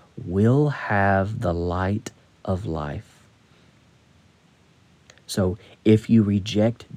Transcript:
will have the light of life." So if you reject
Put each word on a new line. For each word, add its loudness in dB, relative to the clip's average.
will 2
have 0
the -2
light -4
of -4
life." -8
So -4
if 6
you 6
reject 0